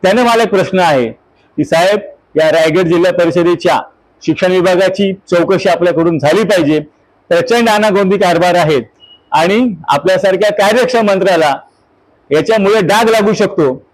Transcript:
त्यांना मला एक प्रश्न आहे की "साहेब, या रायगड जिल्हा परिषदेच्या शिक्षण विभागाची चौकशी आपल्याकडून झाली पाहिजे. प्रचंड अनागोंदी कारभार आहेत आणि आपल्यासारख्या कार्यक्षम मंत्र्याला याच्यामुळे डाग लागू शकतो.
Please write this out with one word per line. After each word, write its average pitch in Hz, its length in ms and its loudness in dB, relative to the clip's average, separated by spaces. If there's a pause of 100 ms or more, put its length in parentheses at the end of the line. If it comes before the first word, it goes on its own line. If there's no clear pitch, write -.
त्यांना 208 200 2
मला 233 200 2
एक 214 60 -4
प्रश्न 190 300 -2
आहे 139 320 0 (460)
की 151 60 -2
"साहेब, 180 360 0 (360)
या 156 140 2
रायगड 160 380 2
जिल्हा 175 240 0
परिषदेच्या 170 680 0 (440)
शिक्षण 180 260 -2
विभागाची 185 640 0
चौकशी 185 560 -2
आपल्याकडून 170 500 0
झाली 156 240 0
पाहिजे. 160 360 0 (500)
प्रचंड 226 400 0
अनागोंदी 202 480 0
कारभार 175 380 0
आहेत 156 260 0 (500)
आणि 202 420 0 (140)
आपल्यासारख्या 185 640 0
कार्यक्षम 220 560 0
मंत्र्याला 175 480 0 (760)
याच्यामुळे 196 560 0
डाग 220 220 2
लागू 220 240 0
शकतो. 147 600 -2